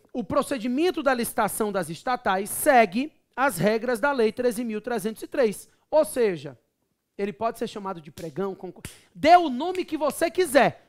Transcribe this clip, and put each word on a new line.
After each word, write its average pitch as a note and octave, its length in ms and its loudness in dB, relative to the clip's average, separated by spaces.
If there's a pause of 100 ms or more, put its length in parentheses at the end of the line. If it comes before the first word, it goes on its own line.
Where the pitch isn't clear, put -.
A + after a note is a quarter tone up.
(120)
o B3 100 -4
procedimento C#4 800 0
da C4 120 2
licitação A3 580 -2
das F3+ 160 -2
estatais G3 640 -2
segue A#3+ 600 4 (220)
as B3 220 0
regras A3 420 0
da C#4+ 140 0
Lei A3+ 180 2
treze B3 320 -2
mil G#3+ 200 -6
trezentos A3 400 -6
e E4+ 40 -10
três, A#3 440 0 (200)
ou D4+ 140 4
seja, E3+ 540 -2 (580)
ele G3+ 160 -4
pode A3+ 280 -6
ser A3+ 80 -4
chamado F#3+ 320 -10
de D3+ 100 -20
pregão, F3+ 460 -8
concur-, - 260 -16 (320)
dê D4+ 220 6
o E4+ 120 4
nome E4 360 -4
que D#4 120 -8
você D4+ 320 -2
quiser, C4 600 2